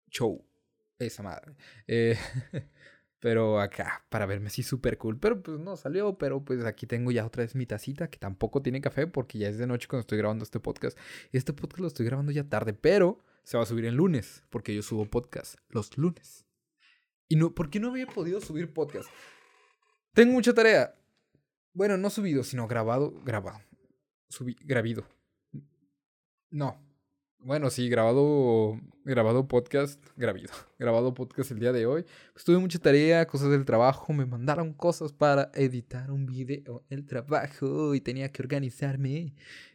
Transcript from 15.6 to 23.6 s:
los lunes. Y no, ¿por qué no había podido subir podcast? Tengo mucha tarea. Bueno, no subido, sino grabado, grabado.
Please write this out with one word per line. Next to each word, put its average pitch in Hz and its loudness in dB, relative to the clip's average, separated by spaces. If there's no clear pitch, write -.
los - -6
lunes. - -4
Y 160 2
no, 165 4
¿por 175 -6
qué 208 -4
no 240 -4
había 254 -6
podido 185 -6
subir 160 -8
podcast? - -6
Tengo 240 8
mucha 240 4
tarea. 220 6
Bueno, 196 2
no 190 0
subido, 190 0
sino 120 -6
grabado, 117 -2
grabado. 104 -6